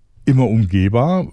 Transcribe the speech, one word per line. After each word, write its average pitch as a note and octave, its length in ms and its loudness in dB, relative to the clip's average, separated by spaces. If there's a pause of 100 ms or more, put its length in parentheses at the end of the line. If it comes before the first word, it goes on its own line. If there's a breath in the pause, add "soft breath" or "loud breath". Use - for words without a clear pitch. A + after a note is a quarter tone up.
(240)
immer C3 240 2
umgehbar, A2 840 0